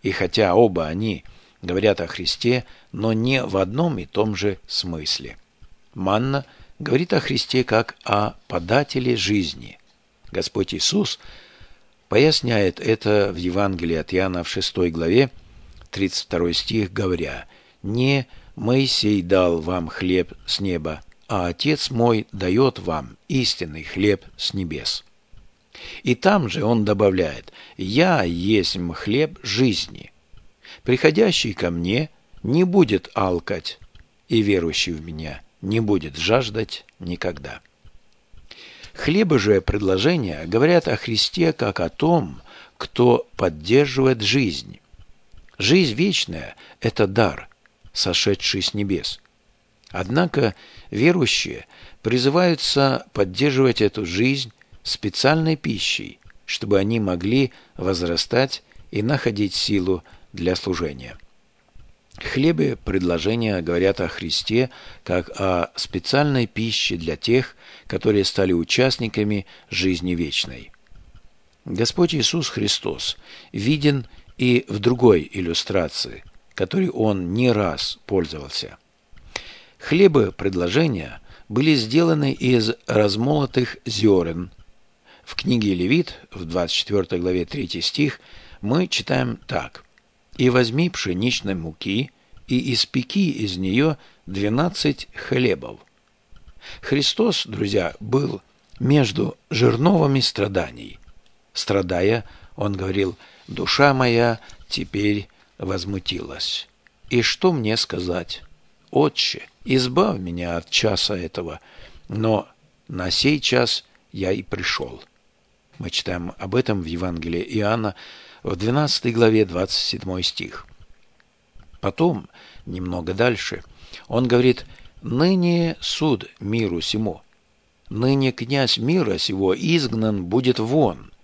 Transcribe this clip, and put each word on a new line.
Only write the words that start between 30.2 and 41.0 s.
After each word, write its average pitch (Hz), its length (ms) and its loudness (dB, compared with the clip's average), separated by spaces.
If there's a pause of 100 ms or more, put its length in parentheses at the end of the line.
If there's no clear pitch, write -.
Приходящий 156 720 2
ко 87 160 -2
мне 92 400 -2 (320)
не 143 220 2
будет 170 500 2
алкать, 92 640 -2 (500)
и 113 140 4
верующий 90 500 0
в 78 80 -8
меня 78 400 -10 (220)
не 107 180 0
будет 87 360 0
жаждать 110 680 -2 (140)
никогда". 87 600 -8 (1300)
Хлебы 165 440 2
же 101 220 6
предложения 98 840 0
говорят 147 420 4
о 110 80 0
Христе 156 560 0